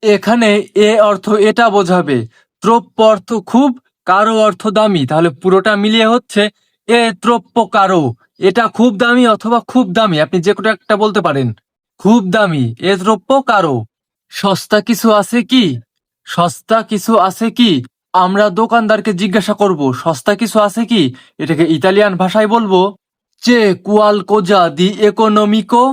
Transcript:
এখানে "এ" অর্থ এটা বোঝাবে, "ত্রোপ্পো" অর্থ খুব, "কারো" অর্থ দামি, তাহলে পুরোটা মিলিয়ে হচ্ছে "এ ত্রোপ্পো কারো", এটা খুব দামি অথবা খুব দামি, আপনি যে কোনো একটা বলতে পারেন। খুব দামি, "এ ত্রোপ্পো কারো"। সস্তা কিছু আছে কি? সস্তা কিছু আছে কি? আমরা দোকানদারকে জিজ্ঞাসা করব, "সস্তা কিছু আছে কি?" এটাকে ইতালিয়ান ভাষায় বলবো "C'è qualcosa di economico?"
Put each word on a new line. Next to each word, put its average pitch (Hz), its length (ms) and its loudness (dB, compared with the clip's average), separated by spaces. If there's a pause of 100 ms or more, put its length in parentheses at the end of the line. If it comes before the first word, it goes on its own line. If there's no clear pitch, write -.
এখানে 214 460 0 (280)
"এ" 208 120 4 (120)
অর্থ 208 240 0 (140)
এটা 214 300 2
বোঝাবে, 180 480 0 (460)
"ত্রোপ্পো" 226 420 0
অর্থ 214 240 0 (160)
খুব, 269 240 2 (380)
"কারো" 208 320 2
অর্থ 214 280 0
দামি, 208 380 0
তাহলে 160 300 -2
পুরোটা 185 400 0
মিলিয়ে 214 320 0
হচ্ছে 226 340 -2 (460)
"এ 214 140 2 (180)
ত্রোপ্পো 233 480 -2
কারো", 190 360 0 (360)
এটা 196 280 0
খুব 233 300 0
দামি 240 300 2
অথবা 226 400 0
খুব 247 240 0
দামি, 196 280 0
আপনি 156 200 0
যে 175 140 -2
কোনো 202 160 -4
একটা 214 280 -2
বলতে 208 240 0
পারেন। 139 260 -2 (520)
খুব 220 300 2
দামি, 175 340 0 (160)
"এ 185 180 -2
ত্রোপ্পো 220 440 -2
কারো"। 190 340 0 (560)
সস্তা - 500 -2
কিছু 220 320 -2
আছে 208 300 0
কি? 254 220 0 (600)
সস্তা - 560 -4
কিছু 214 360 -4
আছে 185 320 -2
কি? 226 200 2 (420)
আমরা 185 360 2
দোকানদারকে 220 640 -2
জিজ্ঞাসা 196 400 -2
করব, 196 280 0 (120)
"সস্তা 127 420 -4
কিছু 214 240 -4
আছে 208 260 -2
কি?" 214 160 0 (360)
এটাকে 156 320 -2
ইতালিয়ান 190 460 2
ভাষায় 190 340 0
বলবো 208 320 0 (640)
"C'è 240 180 2 (200)
qualcosa 208 880 2
di 165 180 -2 (140)
economico?" 214 800 2 (120)